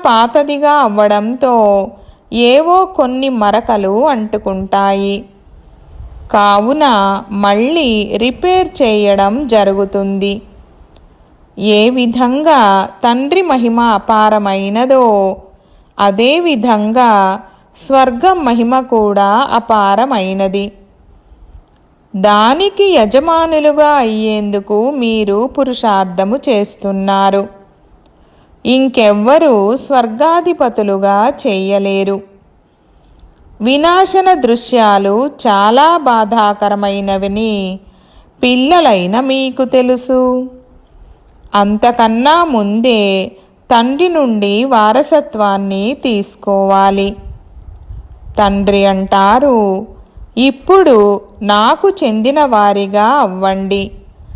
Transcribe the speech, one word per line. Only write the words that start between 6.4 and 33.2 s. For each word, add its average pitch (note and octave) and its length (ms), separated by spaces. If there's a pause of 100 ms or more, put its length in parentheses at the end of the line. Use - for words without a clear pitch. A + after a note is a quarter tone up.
మళ్ళీ G#3+ 840
రిపేర్ F4 520 (140)
చేయడం G#3 640
జరుగుతుంది. G3 960 (1160)
ఏ G#3+ 320
విధంగా B3 960
తండ్రి C4+ 560
మహిమ A#3+ 380
అపారమైనదో G#3+ 1600 (640)
అదే A3+ 420
విధంగా A3 1000 (360)
స్వర్గం C4+ 680
మహిమ A#3+ 360
కూడా G#3+ 720
అపారమైనది. G3+ 1200 (1400)
దానికి A#3 680
యజమానులుగా D4+ 1040
అయ్యేందుకు G#3+ 1000
మీరు A3 560
పురుషార్థము G#3 920
చేస్తున్నారు. G3 1120 (1160)
ఇంకెవ్వరూ A#3+ 1120
స్వర్గాధిపతులుగా A#3+ 1600 (140)
చేయలేరు. G3 720 (1400)